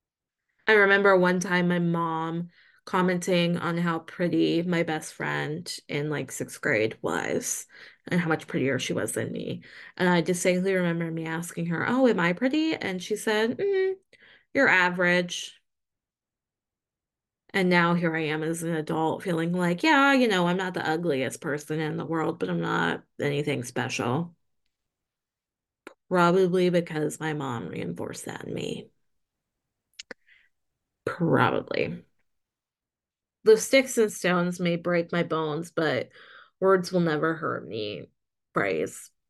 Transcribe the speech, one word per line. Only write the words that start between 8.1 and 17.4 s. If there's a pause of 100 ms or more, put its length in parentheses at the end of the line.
how
much
prettier
she
was
than
me. (340)
And
I
distinctly
remember
me
asking
her,
"Oh,
am
I
pretty?"
And
she
said,
"Mm, (580)
you're
average." (2000)